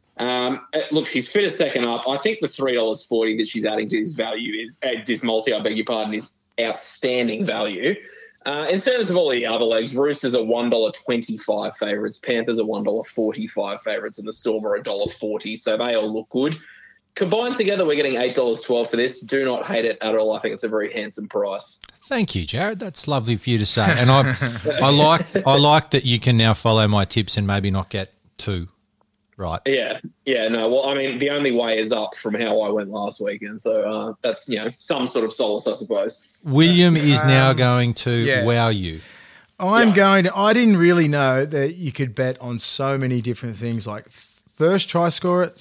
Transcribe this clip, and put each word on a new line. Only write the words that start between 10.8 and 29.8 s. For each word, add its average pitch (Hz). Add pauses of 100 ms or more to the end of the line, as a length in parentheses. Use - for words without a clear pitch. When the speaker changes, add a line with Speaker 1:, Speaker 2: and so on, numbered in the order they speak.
Speaker 1:
twenty-five 107
favourites, 107
Panthers 117
are 107
one 104
dollar 104
forty-five 107
favourites, 107
and 107
the 110
Storm 110
are 101
a 101
dollar 101
forty, 107
so 110
they 120
all 107
look 110
good. 143 (600)
Combined 226
together, 196
we're 147
getting 139
eight 123
dollars 120
twelve 117
for 117
this. 123
Do 135
not 127
hate 196
it 110
at 110
all. 110
I 104
think -
it's -
a 113
very 107
handsome 107
price. 101 (280)
Speaker 2:
Thank 226
you, 87
Jared. 185
That's 202
lovely 120
for 104
you 117
to 107
say. 110 (140)
And 123
I, 131
Speaker 1:
<laughs> 131
Speaker 2:
I 135
like, 156 (220)
I 135
like 147
that 135
you 120
can 120
now 113
follow 110
my 104
tips 98
and 101
maybe 101
not 95
get 95 (240)
two 90 (720)
right. 87
Speaker 1:
Yeah, 131 (260)